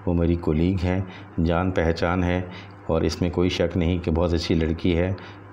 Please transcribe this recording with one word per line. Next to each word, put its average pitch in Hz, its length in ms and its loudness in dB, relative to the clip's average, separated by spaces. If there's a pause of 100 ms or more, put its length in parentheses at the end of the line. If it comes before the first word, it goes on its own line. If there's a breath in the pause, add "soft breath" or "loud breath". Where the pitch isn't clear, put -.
"वो 87 60 2
मेरी 85 220 2
कलीग 85 420 2
है, 92 260 0 (360 loud breath)
जान 85 300 2
पहचान 90 540 2
है 90 240 0 (420 loud breath)
और 82 140 2
इसमें 90 260 0
कोई 90 200 2
शक 87 260 0
नहीं 87 240 2
कि 85 100 -2
बहुत 85 240 2
अच्छी 85 200 0
लड़की 82 380 2
है, 90 240 0 (360 loud breath)